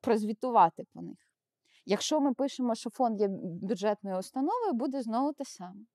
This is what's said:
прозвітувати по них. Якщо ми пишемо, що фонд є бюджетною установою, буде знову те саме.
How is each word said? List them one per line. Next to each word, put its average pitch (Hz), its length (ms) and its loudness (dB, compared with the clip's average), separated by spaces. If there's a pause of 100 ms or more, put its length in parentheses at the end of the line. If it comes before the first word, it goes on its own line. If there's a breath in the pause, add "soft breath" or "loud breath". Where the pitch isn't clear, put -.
прозвітувати 214 800 4 (100)
по - 80 -14
них. 165 160 -12 (680 soft breath)
Якщо 247 340 0
ми 277 140 2
пишемо, 247 420 -2
що - 140 -10
фонд 226 320 0
є 202 60 4 (340)
бюджетною 196 560 -2
установою, 349 560 0
буде 262 280 -2
знову 240 320 -2
те 277 120 -8
саме. 190 360 -16 (140)